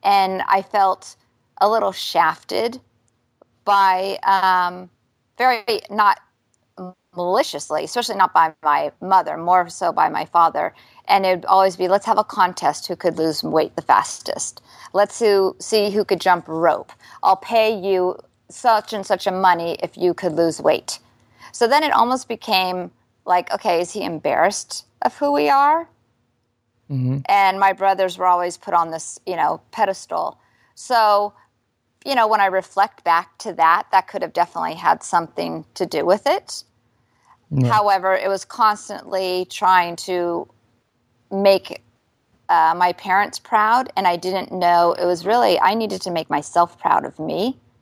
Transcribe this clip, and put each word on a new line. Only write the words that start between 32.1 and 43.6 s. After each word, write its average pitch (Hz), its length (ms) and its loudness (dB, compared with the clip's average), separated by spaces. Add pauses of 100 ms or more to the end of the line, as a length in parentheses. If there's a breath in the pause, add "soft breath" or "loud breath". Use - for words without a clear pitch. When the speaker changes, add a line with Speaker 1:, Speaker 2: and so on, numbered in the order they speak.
Speaker 1:
know, 226 120 2
when 214 140 2
I 196 60 4
reflect 190 580 -2
back 170 340 0
to 214 160 -10
that, 165 380 2
that 190 160 2
could 196 140 -8
have 160 100 -8
definitely 165 420 -2
had 165 280 0
something 165 640 -4 (100)
to 180 120 -4
do 160 180 -4
with 185 220 2
it. - 380 -4 (840 soft breath)
Speaker 2:
Yeah. 131 220 2
Speaker 1:
However, 196 420 2
it - 140 -2
was 196 160 -4
constantly 190 1080 -2
trying 180 460 2
to 175 500 -4 (840)
make, 196 520 2 (640)
uh, 165 280 2
my 180 160 2
parents 190 460 -2
proud, 226 580 0